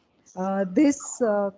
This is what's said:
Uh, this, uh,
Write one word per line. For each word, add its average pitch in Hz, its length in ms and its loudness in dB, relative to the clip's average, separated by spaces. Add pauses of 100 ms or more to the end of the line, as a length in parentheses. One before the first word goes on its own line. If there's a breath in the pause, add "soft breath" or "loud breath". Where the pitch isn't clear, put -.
(380)
Uh, 196 340 -2
this, 277 500 2
uh, 208 360 0